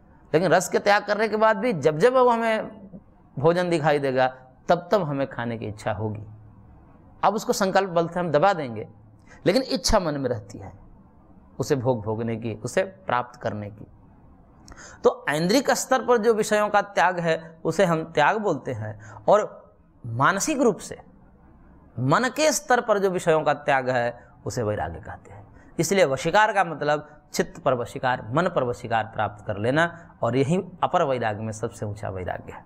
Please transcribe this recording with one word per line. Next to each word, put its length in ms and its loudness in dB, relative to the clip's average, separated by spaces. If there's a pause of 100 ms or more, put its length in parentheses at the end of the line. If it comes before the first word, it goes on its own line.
(340)
लेकिन 160 2
रस 180 4
के 100 -2
त्याग 260 2
करने 240 -2
के 80 -2
बाद 200 4
भी 160 -2
जब 260 2
जब 140 6
वो 160 6
हमें 600 -2 (500)
भोजन 320 2
दिखाई 280 2
देगा, 280 2 (420)
तब 240 0
तब 100 2
हमें 280 -4
खाने 280 -6
की 80 -8
इच्छा 260 -6
होगी। 340 -6 (1000)
अब 100 2
उसको 180 -4
संकल्प 380 0
बल 180 2
से 120 -4
हम 100 -4
दबा 220 4
देंगे, 360 -8 (580)
लेकिन 160 4
इच्छा 360 0
मन 160 -2
में 160 -4
रहती 280 -8
है 140 -16 (880)
उसे 180 -2
भोग 280 -2
भोगने 320 -4
की, 180 -6
उसे 280 -2
प्राप्त 580 -4
करने 300 -8
की। 160 -18 (1160)
तो 240 0
ऐंद्रिक 420 2
स्तर 360 0
पर 120 4
जो 160 2
विषयों 340 0
का 120 2
त्याग 400 0
है 440 -2
उसे 200 2
हम 200 0
त्याग 320 2
बोलते 360 -2
हैं, 560 -12
और 420 2 (360)
मानसिक 540 0
रूप 160 4
से 240 -16 (1000)
मन 380 2
के 160 4
स्तर 280 0
पर 180 2
जो 120 2
विषयों 320 2
का 120 2
त्याग 360 0
है 380 -2 (180)
उसे 160 -4
वैराग्य 380 -4
कहते 320 -16
हैं। 140 -20 (320)
इसलिए 260 2
वशीकार 480 2
का 120 2
मतलब 580 -4 (100)
चित्त 300 -4
पर 120 2
वशीकार, 560 -4
मन 160 0
पर 180 0
वशीकार 400 -2
प्राप्त 420 -6
कर 100 -4
लेना, 640 -2
और 140 0
यही 200 2 (260)
अपर 200 2
वैराग्य 400 -2
में 100 -6
सबसे 340 -8
ऊंचा 220 -8
वैराग्य 440 -8
है। 140 -18